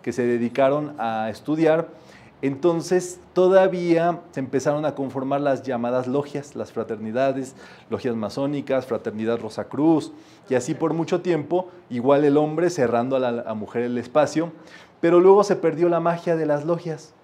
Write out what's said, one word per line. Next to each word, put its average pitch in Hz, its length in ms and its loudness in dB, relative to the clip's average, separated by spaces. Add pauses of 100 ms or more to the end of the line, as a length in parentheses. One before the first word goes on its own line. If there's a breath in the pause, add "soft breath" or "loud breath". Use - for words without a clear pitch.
que 123 100 -4
se 120 140 -2
dedicaron 131 720 0
a 110 320 -4
estudiar, 156 580 0 (540 loud breath)
entonces 165 760 -2 (140)
todavía 175 880 2 (120)
se - 80 -6
empezaron 143 440 -2
a 143 100 -2
conformar 135 460 -4
las 135 220 0
llamadas 123 440 -2
logias, 143 480 -6
las 113 180 -10
fraternidades, 117 840 -4 (320 loud breath)
logias 113 260 -4
masónicas, 135 680 -4
fraternidad 110 560 -4
Rosacruz, 135 720 -2 (380 loud breath)
y 131 40 0
así 127 200 -2
por 156 180 -2
mucho 165 300 -2
tiempo, 175 480 -2 (180 loud breath)
igual 135 380 2
el 143 100 4
hombre 156 320 2
cerrando 127 480 0
a 127 40 0
la, 120 260 -2
a 110 80 -6
mujer 107 300 -4
el 120 120 -4
espacio, 151 560 0 (480 loud breath)
pero 170 200 6
luego 196 240 8
se 196 120 2
perdió 165 320 2
la 175 120 2
magia 170 360 0
de 160 80 -2
las 147 220 0
logias. 160 580 -6